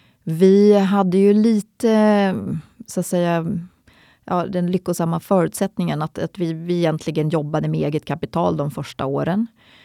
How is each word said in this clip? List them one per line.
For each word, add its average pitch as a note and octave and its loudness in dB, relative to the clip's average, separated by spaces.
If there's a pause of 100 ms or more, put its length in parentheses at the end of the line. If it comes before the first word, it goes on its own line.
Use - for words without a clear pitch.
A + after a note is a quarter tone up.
(240)
Vi G3 6
hade F#3+ 2
ju G3+ 6
lite, G#3+ 2 (520)
så - -8
att F3 -2
säga, E3+ -2 (800)
ja, F3+ -2
den F3 -4
lyckosamma E3+ -2
förutsättningen F3 -2
att, - -8
att E3 -8
vi, E3+ -4
vi E3+ -4
egentligen D#3 -2
jobbade D3+ -2
med D#3 -2
eget D3+ -4
kapital E3 -4
de C#3+ -4
första - -10
åren. D#3 -2 (380)